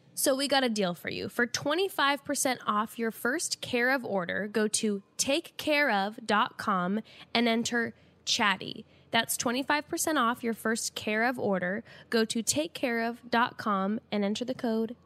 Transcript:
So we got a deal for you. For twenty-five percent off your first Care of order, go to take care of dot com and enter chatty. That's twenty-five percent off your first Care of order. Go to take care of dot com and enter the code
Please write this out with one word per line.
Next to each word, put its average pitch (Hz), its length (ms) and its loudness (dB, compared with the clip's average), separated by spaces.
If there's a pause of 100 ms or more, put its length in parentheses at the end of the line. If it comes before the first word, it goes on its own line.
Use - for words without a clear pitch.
(140)
So 277 200 2
we 277 140 0
got 269 160 4
a 247 40 4
deal 202 260 0
for - 160 -10
you. - 180 -6
For 240 180 0
twenty-five 285 800 0
percent 269 420 0
off 214 320 -2
your 226 140 -2
first - 500 -4
Care 240 280 0
of 269 140 0
order, 185 440 -2
go 214 200 2
to 208 340 0 (140)
take - 400 -2
care 294 340 2
of 208 360 0
dot 214 320 2
com 196 420 0 (320)
and 233 160 4
enter 233 460 0 (300)
chatty. - 600 0 (280)
That's - 240 2
twenty-five 285 520 0
percent 330 300 0
off 240 240 2
your 226 120 0
first - 420 -2
Care 214 260 0
of 247 160 0
order. 190 460 0 (260)
Go 226 160 4
to 226 160 -2
take 302 320 0
care 233 300 -2
of 240 260 -6
dot 240 280 2
com 202 420 0 (100)
and 208 140 0
enter 214 200 -2
the 254 100 -4
code 226 520 -2